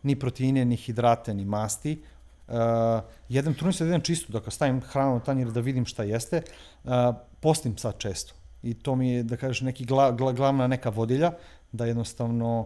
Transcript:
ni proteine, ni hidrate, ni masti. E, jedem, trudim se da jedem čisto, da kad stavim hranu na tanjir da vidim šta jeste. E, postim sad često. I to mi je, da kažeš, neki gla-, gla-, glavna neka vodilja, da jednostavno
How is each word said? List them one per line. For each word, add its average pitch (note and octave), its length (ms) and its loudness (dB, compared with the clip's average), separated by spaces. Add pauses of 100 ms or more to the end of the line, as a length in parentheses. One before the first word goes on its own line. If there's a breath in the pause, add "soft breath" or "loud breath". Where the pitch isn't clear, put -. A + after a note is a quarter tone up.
ni C#3 140 0
proteine, C3 500 0
ni A#2+ 100 2
hidrate, A#2 580 2
ni G2 120 -4
masti. G#2+ 460 -2 (520 loud breath)
E, - 100 -10 (760 loud breath)
jedem, C3+ 260 0
trudim F3 200 0
se - 100 -2
da D#3+ 40 0
jedem E3+ 160 2
čisto, E3 280 -2
da A2 80 -2
kad G#2 140 -8
stavim C3 280 0
hranu C3+ 320 0
na A#2+ 80 0
tanjir B2+ 280 -2
da A2+ 120 -2
vidim B2+ 240 0
šta - 200 -8
jeste. A#2 320 -2
E, - 520 -10 (480)
postim D3+ 400 2
sad G#2+ 200 -6
često. - 360 -8 (300)
I A#2 100 -4
to C3 220 -2
mi B2+ 140 2
je, B2 140 0
da A#2 140 -4
kažeš, B2+ 260 -4
neki C3 220 -4
gla-, C3+ 280 6
gla-, C3 200 2
glavna C3+ 340 2
neka B2+ 240 0
vodilja, B2 400 2 (400 loud breath)
da A#2 140 -4
jednostavno A#2 680 -2 (120)